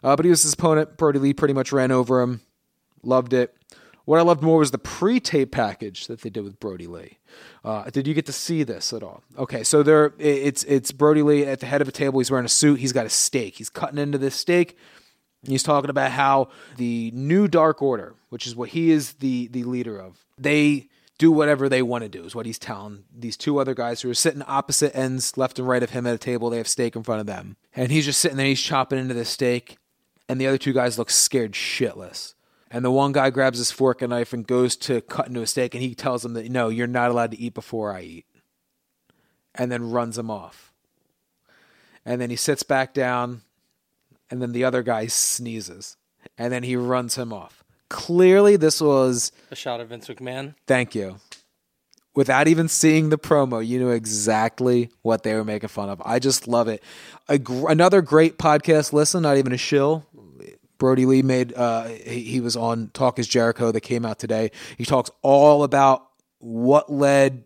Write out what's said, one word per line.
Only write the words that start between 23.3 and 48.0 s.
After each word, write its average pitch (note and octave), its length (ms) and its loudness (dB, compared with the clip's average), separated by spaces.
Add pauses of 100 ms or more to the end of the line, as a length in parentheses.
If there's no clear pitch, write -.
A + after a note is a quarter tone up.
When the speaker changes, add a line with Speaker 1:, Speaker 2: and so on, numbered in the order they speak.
Speaker 1:
two C#3+ 220 -2
other C3 160 -2
guys A#2+ 260 -6
who B2 80 -6
are A#2 60 -4
sitting C#3+ 280 -2
opposite C#3 520 -2
ends, C3 420 -4
left C3 220 -2
and B2+ 80 -6
right B2 160 0
of A#2 80 -4
him B2 160 -6
at A#2+ 80 -2
a - 20 -4
table. A#2+ 320 -4
They A#2 80 -4
have A2+ 100 -8
steak A#2+ 280 -4
in A2+ 80 -10
front A2 180 -4
of G#2 60 -10
them. F#2+ 280 -12 (200)
And B2+ 160 -2
he's D3+ 140 2
just C#3+ 140 -2
sitting C#3+ 180 -2
there. C3+ 100 0
He's C3 140 0
chopping C3+ 360 -2
into B2+ 160 -4
this A#2 160 -6
steak. B2 480 -4 (500)
And C3 140 -4
the C3+ 60 0
other C3+ 100 2
two C3+ 160 -2
guys B2 240 0
look A#2 140 -4
scared A2+ 420 0
shitless. - 800 -8 (400)
And B2 120 -4
the B2 60 0
one C#3 200 2
guy C3+ 200 2
grabs C3 260 0
his A#2+ 120 -4
fork C3 320 0
and A#2+ 100 -4
knife A#2+ 200 -4
and A#2 160 -8
goes B2 300 0
to A#2+ 240 -4
cut - 260 -6
into B2 140 -8
a A2 60 -8
steak, B2 280 -4
and B2 80 -8
he B2 100 -6
tells B2 300 -6
him A#2 120 -8
that, A2+ 140 -10
"No, B2 200 0
you're A#2+ 180 -4
not B2 240 0
allowed A#2 200 -2
to A2 60 -14
eat A#2 160 -10
before G#2+ 400 -8
I F#2 80 -14
eat." E2+ 240 -20 (1300)
And B2 160 -4
then A#2 220 -6
runs A#2 260 -4
him A2+ 140 -8
off. - 400 -16 (1300)
And B2 160 -4
then A#2+ 80 -4
he A#2+ 80 -8
sits - 260 -2
back C3 300 -2
down, B2 480 -2 (880)
and B2 120 -8
then B2 120 -6
the B2 100 -2
other B2+ 200 0
guy A2+ 240 -4
sneezes. A2 880 -6 (400)
And A#2+ 160 -4
then B2 100 -4
he B2 140 -2
runs B2 400 -2
him A#2 160 -8
off. F2+ 280 -18 (280)
Clearly, F#3+ 680 6